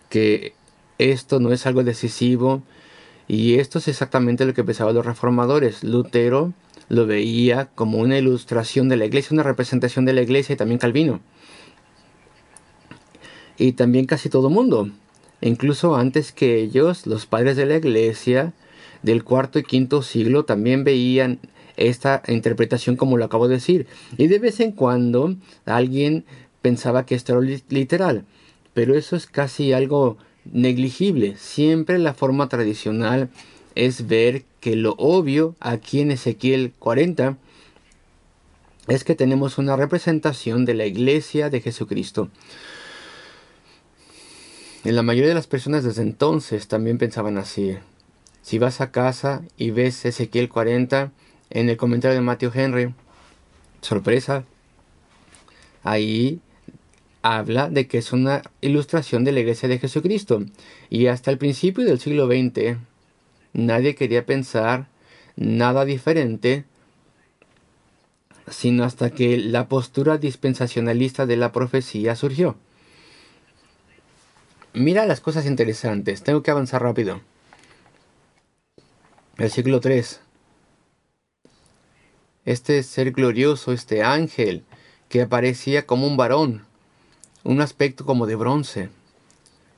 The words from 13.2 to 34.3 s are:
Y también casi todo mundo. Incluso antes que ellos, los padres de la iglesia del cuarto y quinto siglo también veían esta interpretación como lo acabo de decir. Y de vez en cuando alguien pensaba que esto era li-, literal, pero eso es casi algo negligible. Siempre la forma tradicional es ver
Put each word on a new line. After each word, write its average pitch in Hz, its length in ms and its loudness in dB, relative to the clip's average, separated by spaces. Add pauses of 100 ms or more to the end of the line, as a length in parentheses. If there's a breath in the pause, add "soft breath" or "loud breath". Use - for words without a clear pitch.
Y 127 140 4
también 127 340 4
casi 147 240 -2
todo 135 180 4
mundo. 156 400 2 (540)
Incluso 143 540 2
antes 131 360 0
que 117 280 2
ellos, 131 460 0
los 107 200 -4
padres 127 300 2
de 139 100 2
la 147 100 2
iglesia 127 800 0 (480 loud breath)
del 113 220 2
cuarto 131 340 0
y 143 40 0
quinto 131 400 0
siglo 123 420 2
también 123 400 0
veían 127 540 2 (380 loud breath)
esta 123 520 0
interpretación 117 680 0
como 131 220 2
lo 113 80 0
acabo 113 200 2
de 127 100 2
decir. 160 300 0 (300 loud breath)
Y 151 120 4
de 202 100 4
vez 220 220 0
en 226 120 0
cuando 123 640 2 (300 loud breath)
alguien 131 580 0 (380 loud breath)
pensaba 123 440 0
que 131 80 -4
esto 123 180 -4
era 123 80 4
li-, 131 280 -2
literal, 139 560 0 (500 soft breath)
pero 120 220 4
eso 151 180 -4
es 165 120 -6
casi 139 460 -2
algo 131 460 2 (260 soft breath)
negligible. 127 920 0
Siempre 160 640 0
la 156 160 0
forma 135 340 0
tradicional 113 840 -2 (460 loud breath)
es 123 320 0
ver 120 360 2 (160)